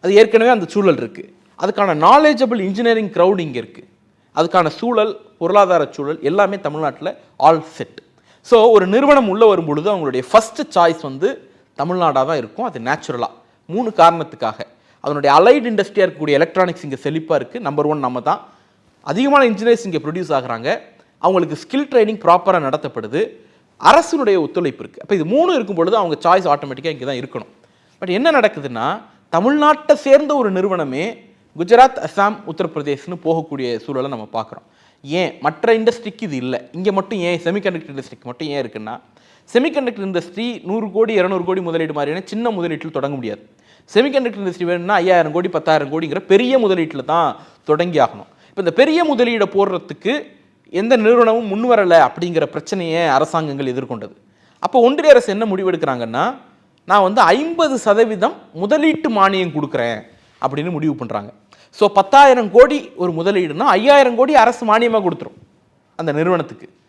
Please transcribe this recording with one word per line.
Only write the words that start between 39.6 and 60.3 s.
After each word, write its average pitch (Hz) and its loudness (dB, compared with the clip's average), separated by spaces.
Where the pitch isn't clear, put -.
இண்டஸ்ட்ரி 196 -8
நூறு 208 -6
கோடி, 214 0
இருநூறு 185 0
கோடி 185 -4
முதலீடு 165 -4
மாதிரியான 151 -6
சின்ன 233 -4
முதலீட்டில் 170 -6
தொடங்க 139 -6
முடியாது. 110 -12
செமிகண்டக்டர் 240 0
இண்டஸ்ட்ரி 180 -6
வேணும்னா 175 -2
ஐயாயிரம் 175 2
கோடி, 175 -2
பத்தாயிரம் 156 -2
கோடிங்கிற 160 -6
பெரிய 247 2
முதலீட்டில் 165 -2
தான் 156 0
தொடங்கி 156 0
ஆகணும். 110 -2
இப்ப - -10
இந்த 170 -2
பெரிய 302 2
முதலீடை 226 0
போடுறதுக்கு 196 -4
எந்த 233 0
நிறுவனமும் 226 2
முன் 220 -2
வரல 175 4
அப்படிங்கிற 165 -4
பிரச்சனையை 165 -4
அரசாங்கங்கள் 143 -2
எதிர்கொண்டது. 120 -10
அப்போ - 0
ஒன்றிய 285 2
அரசு 240 6
என்ன 214 -4
முடிவெடுக்கிறாங்கன்னா, 160 -4
"நான் 202 4
வந்து 202 2
ஐம்பது 285 2
சதவீதம் 220 0
முதலீட்டு 302 -2
மானியம் 190 0
கொடுக்குறேன்" 123 -4